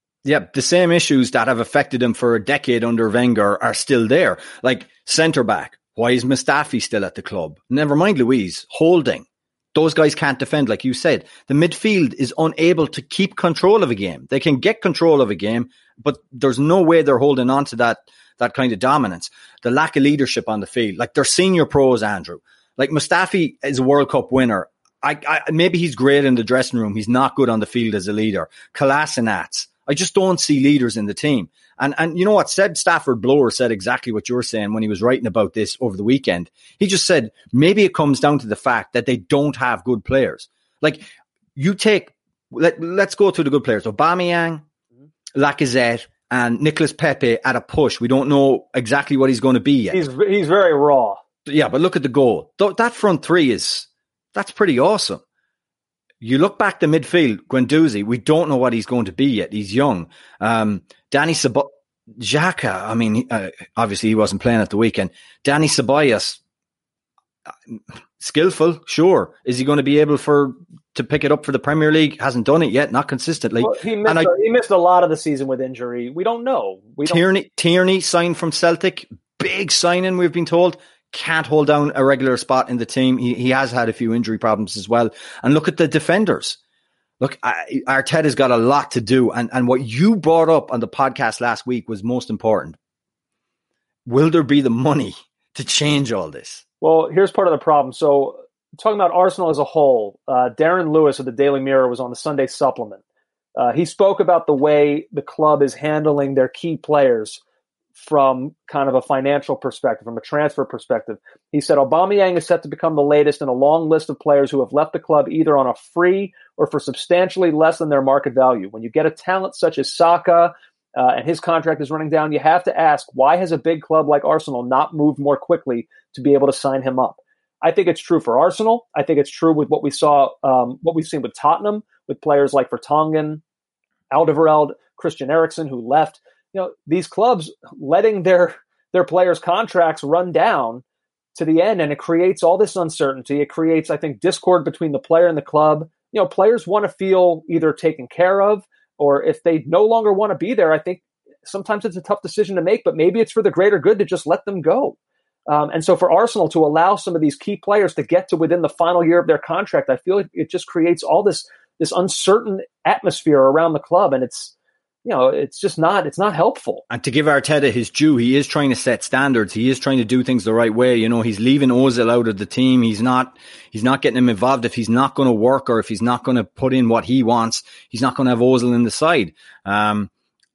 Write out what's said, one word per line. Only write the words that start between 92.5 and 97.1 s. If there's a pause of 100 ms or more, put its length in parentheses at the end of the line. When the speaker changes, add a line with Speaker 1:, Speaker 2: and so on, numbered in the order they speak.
Speaker 1:
Will
there
be
the
money (400)
to
change
all
this? (160)
Speaker 2:
Well,